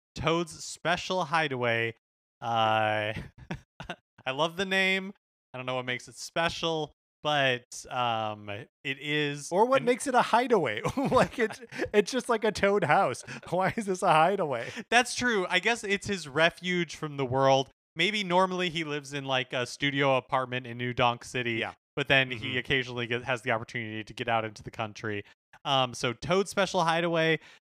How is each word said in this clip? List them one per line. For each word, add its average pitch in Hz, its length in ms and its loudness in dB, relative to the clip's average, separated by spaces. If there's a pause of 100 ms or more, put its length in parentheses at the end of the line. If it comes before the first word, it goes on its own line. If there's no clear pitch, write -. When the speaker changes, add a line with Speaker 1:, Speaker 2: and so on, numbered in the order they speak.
(140)
Speaker 1:
Toad's 160 500 -2
Special 175 600 -4
Hideaway. 123 680 0 (460)
Uh, 110 720 2 (560)
<laughs> - 580 -18
I 135 60 -2
love 165 240 -2
the 190 100 -2
name. 190 460 0 (420)
I 127 40 -10
don't 127 80 -10
know 127 100 -2
what 127 80 -4
makes 123 240 -6
it 120 80 -20
special, 165 760 -2 (300)
but, 135 420 2 (260)
um, 110 600 -2
it 135 500 -10
is 147 520 -2
Speaker 2:
Or 196 140 4
what 262 140 2
Speaker 1:
an - 60 -4
Speaker 2:
makes 247 220 0
it 247 60 0
a 233 80 6
hideaway? 196 680 2
<laughs> - 80 -6
Like, 247 420 2
it, 220 220 -2 (340)
it's 208 160 2
just, 254 180 -2
like, 226 140 0
a - 80 2
Toad 196 340 2
house. 151 380 2 (280)
Why 180 260 2
is 214 100 -6
this 185 160 -4
a 190 100 4
hideaway? 156 540 2 (240)
Speaker 1:
That's 240 240 4
true. 220 340 0
I 180 120 2
guess 220 240 0
it's 202 240 -2
his 175 180 -4
refuge 170 680 2
from 147 220 -8
the 139 80 0
world. 135 420 6 (260)
Maybe 208 300 0
normally 180 460 2
he 160 120 -4
lives 143 300 -6
in, 139 120 -6
like, 131 280 -2
a 127 140 0
studio 139 500 2
apartment 127 500 -2
in 120 120 -10
New 123 160 -4
Donk 120 300 2
City, 120 300 -4
Speaker 2:
Yeah. 107 180 -4 (220)
Speaker 1:
but 143 140 -2
then 131 220 4
he 120 60 -8 (120)
Speaker 2:
Mm-hmm. 127 100 -4
Speaker 1:
occasionally 123 480 -2
get, 120 180 -2
has 127 180 -2
the 127 100 -2
opportunity 110 500 -6
to 113 120 -18
get 117 140 -6
out 113 160 2
into 107 180 -10
the - 80 -16
country. 104 540 -8 (400)
Um, 131 300 0
so 123 200 -2
Toad's 190 360 -2
Special 185 320 0
Hideaway, 165 560 2 (220)